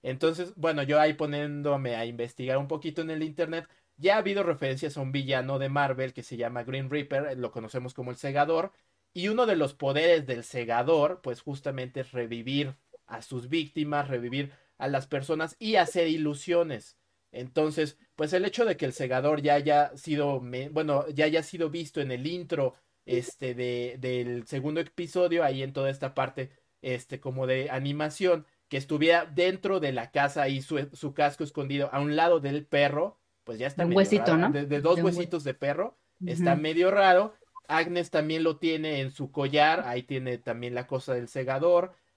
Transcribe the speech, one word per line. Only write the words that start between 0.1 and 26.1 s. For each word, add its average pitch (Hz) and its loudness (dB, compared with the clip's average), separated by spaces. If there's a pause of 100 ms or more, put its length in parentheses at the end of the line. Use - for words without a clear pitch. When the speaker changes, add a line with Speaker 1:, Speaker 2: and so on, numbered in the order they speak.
Speaker 1:
bueno, 156 0
yo 147 4
ahí 156 4
poniéndome 147 -2
a 117 -4
investigar 120 -4
un 139 -2
poquito 160 -6
en 160 -6
el 156 -4
internet, 160 -6 (280)
ya 190 4
ha - 4
habido 196 0
referencias 143 -2
a 143 -6
un 135 -4
villano 135 -2
de 135 -2
Marvel 135 -2
que 120 -14
se - -12
llama 120 -4
Green 131 -6
Reaper, 143 -2
eh, 135 -6
lo 123 -4
conocemos 123 -8
como 127 -8
el 123 -10
Segador, 151 0 (420)
y 180 -4
uno 233 2
de 208 4
los 147 0
poderes 151 4
del 120 -4
Segador, 131 2
pues 123 -8
justamente 135 -8
es - -10
revivir 127 -4 (300)
a 113 -14
sus 123 -10
víctimas, 147 -2
revivir 131 -4 (260)
a 135 -4
las 135 -2
personas 156 -4
y 220 0
hacer 170 4
ilusiones. 156 -2 (340)
Entonces, 147 -2 (180)
pues 156 -4
el 185 2
hecho 226 0
de 185 2
que 151 -2
el 127 -4
Segador 135 0
ya 143 4
haya 147 4
sido, 143 -2
me-, 127 -8
bueno, 151 0
ya 147 2
haya 156 2
sido 165 -4
visto 160 -6
en 135 -4
el 127 -6
intro, 170 -2 (300)
este, 123 -4
de, 123 -4
del 123 -4
segundo 151 -4
episodio, 170 0
ahí 135 0
en 135 -8
toda 135 0
esta 135 -6